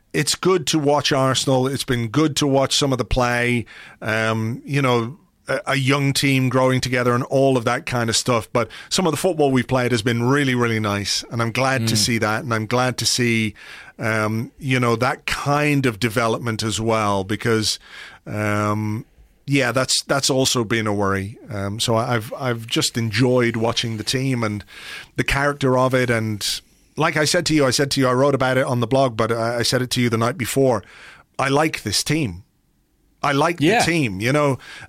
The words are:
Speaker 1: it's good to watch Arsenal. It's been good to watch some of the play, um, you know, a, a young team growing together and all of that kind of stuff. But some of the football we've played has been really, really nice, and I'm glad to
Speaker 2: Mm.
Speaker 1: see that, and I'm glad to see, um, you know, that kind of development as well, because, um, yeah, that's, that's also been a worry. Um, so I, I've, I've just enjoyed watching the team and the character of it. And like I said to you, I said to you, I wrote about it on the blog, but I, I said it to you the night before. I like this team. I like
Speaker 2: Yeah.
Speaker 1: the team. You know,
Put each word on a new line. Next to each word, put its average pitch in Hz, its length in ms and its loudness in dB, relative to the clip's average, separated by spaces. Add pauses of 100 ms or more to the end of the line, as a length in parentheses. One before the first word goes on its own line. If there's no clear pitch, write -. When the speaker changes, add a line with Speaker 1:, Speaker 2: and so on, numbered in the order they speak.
(120)
Speaker 1:
it's 151 220 0
good 180 320 2
to 165 120 2
watch 143 320 2
Arsenal. 131 560 2
It's 135 180 -4
been 117 240 -2
good 143 280 0
to 147 100 2
watch 135 300 2
some 139 160 2
of 120 60 0
the 123 60 -2
play, 120 600 0 (380)
um, 113 600 -2
you 143 180 -2
know, 120 360 0 (300)
a, 135 200 -2
a 135 80 0
young 139 360 2
team 131 380 2
growing 127 320 2
together 123 320 0
and 123 100 0
all 135 320 4
of 117 80 0
that 123 220 -2
kind 117 240 -2
of 107 60 0
stuff. 117 360 0
But 117 160 0 (220)
some 185 160 0
of 156 60 2
the 135 40 -2
football 156 340 2
we've 127 160 2
played 123 260 0
has 110 100 0
been 117 200 0
really, 131 320 2
really 117 260 0
nice, 101 500 -2
and 120 100 -2
I'm 113 120 -2
glad 131 360 0
to 113 60 0
Speaker 2:
Mm. 110 40 2
Speaker 1:
see 117 200 0
that, 107 260 -2
and 117 80 -4
I'm 110 140 -2
glad 123 320 0
to 120 80 -2
see, 113 480 0 (440)
um, 110 600 -2
you 131 200 0
know, 120 180 2
that 127 280 -2
kind 143 600 0
of 107 120 -2
development 117 640 -2
as 110 180 -4
well, 107 440 0
because, 107 540 -2 (480)
um, 107 800 -2 (420)
yeah, 131 260 2
that's, 127 220 0 (100)
that's 139 260 0
also 131 340 0
been 110 220 -2
a 104 60 0
worry. 98 460 -2 (120)
Um, 101 300 -6
so 113 160 0
I, 123 200 0
I've, 113 220 -6
I've 120 280 -4
just 151 320 -2
enjoyed 117 580 2
watching 113 400 -2
the 104 80 -8
team 131 400 -2
and 104 200 -4 (520)
the 135 80 0
character 139 540 0
of 127 160 2
it. 127 160 2
And 110 360 -2 (500)
like 156 200 0
I 151 80 2
said 165 220 0
to 156 80 0
you, 147 100 4
I 127 60 2
said 135 220 0
to 139 80 0
you, 131 60 4
I 127 60 4
wrote 139 220 4
about 127 240 2
it 139 80 2
on 120 140 0
the 117 60 0
blog, 131 300 2
but 113 160 0
I, 117 280 -2
I - 20 0
said 123 180 0
it 127 120 -4
to 123 100 0
you 120 80 2
the 113 80 0
night 120 180 0
before. 131 480 0 (540)
I 135 100 0
like 147 340 0
this 98 200 -2
team. 120 420 -4 (800)
I 143 100 0
like 156 280 0
Speaker 2:
Yeah. 202 200 4
Speaker 1:
the - 60 2
team. 131 340 -2
You 120 120 0
know, 143 260 2 (300)